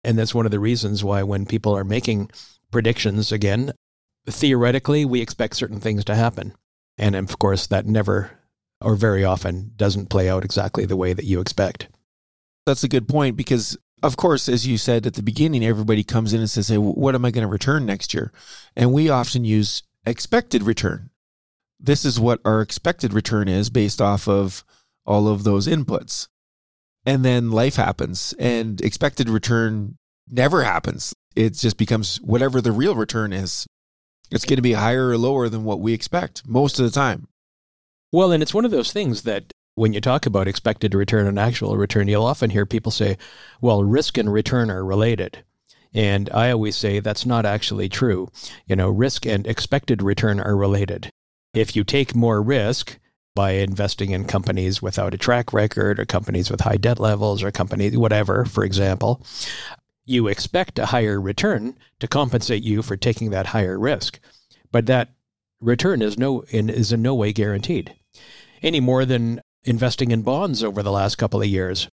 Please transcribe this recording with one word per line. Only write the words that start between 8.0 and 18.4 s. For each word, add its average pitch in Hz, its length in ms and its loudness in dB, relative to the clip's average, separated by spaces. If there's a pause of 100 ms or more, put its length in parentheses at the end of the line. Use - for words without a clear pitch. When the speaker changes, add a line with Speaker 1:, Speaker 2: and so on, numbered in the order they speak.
Speaker 1:
or 110 140 2
very 98 300 2
often 92 520 -2
doesn't 101 320 0
play 92 200 2
out 92 160 0
exactly 101 420 -2
the 95 100 -2
way 90 160 0
that 92 140 -4
you 92 140 0
expect. - 480 -4 (800)
Speaker 2:
That's 139 180 0
a 131 40 0
good 120 200 0
point 135 280 0
because, 117 400 -2 (260)
of 139 140 0
course, 156 320 2
as 123 180 0
you 120 120 0
said 117 280 0
at - 80 -2
the 107 80 -6
beginning, 120 420 0
everybody 107 400 2
comes 110 280 0
in 110 80 2
and 110 80 0
says, 107 200 -2
"Hey, 110 80 2
wh-, 104 200 2
what 135 180 2
am 123 100 0
I 123 60 2
gonna 113 180 -2
return 127 360 0
next 98 300 -4
year?" 82 180 -4 (440)